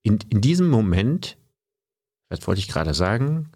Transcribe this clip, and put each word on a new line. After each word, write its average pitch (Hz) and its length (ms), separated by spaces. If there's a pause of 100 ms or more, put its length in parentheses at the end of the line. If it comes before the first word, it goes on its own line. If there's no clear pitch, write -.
in, 104 160 (100)
in 107 100
diesem 170 300
Moment, 110 680 (920)
das 87 160
wollte 98 140
ich 98 80
gerade 80 260
sagen, 131 640